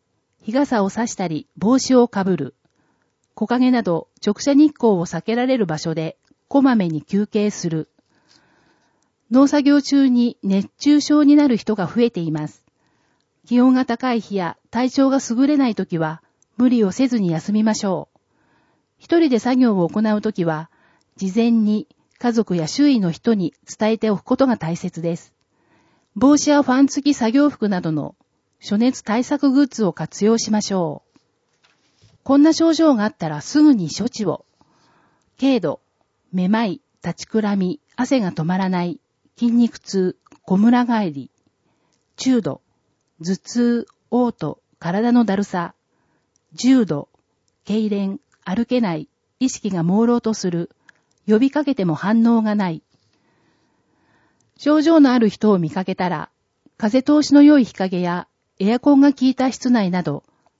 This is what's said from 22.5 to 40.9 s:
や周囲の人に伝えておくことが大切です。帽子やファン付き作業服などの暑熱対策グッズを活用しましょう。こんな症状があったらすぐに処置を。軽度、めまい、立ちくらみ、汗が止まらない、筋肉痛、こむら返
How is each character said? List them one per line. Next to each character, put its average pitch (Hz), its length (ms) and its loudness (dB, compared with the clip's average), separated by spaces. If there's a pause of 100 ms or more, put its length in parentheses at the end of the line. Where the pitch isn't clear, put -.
や 160 120 -2
周 294 220 0
囲 254 100 2
の 175 120 0
人 233 220 -2
に 185 200 -2 (140)
伝 220 240 -4
え 226 60 -2
て 214 120 -2
お 196 80 0
く - 60 -12
こ 254 140 -2
と 269 100 2
が 233 100 -2
大 165 200 -6
切 175 240 -10
で 165 160 -4
す。 - 160 -20 (840)
帽 277 220 4
子 294 140 0
や 285 120 4
フ 262 80 0
ァ 262 120 4
ン 269 40 4
付 277 140 -4
き 285 120 0
作 226 180 -2
業 285 180 2
服 214 200 -4
な 180 120 -2
ど 165 100 -4
の 151 240 -6 (440)
暑 - 180 -6
熱 247 260 0
対 226 200 -2
策 285 280 -2
グ 277 120 4
ッ 262 40 0
ズ 226 160 -6
を 175 100 0
活 - 320 -6
用 226 120 4
し 214 140 -4
ま 214 100 0
し 202 120 -6
ょ 160 320 -4
う。 - 140 -20 (1040)
こ 277 140 2
ん 285 60 6
な 320 100 4
症 330 200 2
状 302 220 2
が 208 80 -2
あ 214 40 -2
っ - 80 -6
た 165 140 -8
ら 151 120 -8
す - 200 -2
ぐ 302 120 6
に 180 160 -2
処 196 160 -8
置 220 200 -6
を。 151 200 -6 (920)
軽 262 200 0
度、 156 220 -6 (500)
め 180 160 -2
ま 220 180 0
い、 180 160 -8 (220)
立 - 200 -10
ち - 20 -16
く 220 160 -4
ら 208 160 -2
み、 180 240 -4 (160)
汗 254 240 -2
が 180 100 -4
止 156 140 -6
ま 180 120 -2
ら 190 120 -2
な 180 160 -2
い、 175 160 -10 (360)
筋 233 140 -2
肉 233 260 0
痛、 185 380 -4 (280)
こ 185 140 0
む 220 140 4
ら 247 140 2
返 214 260 -2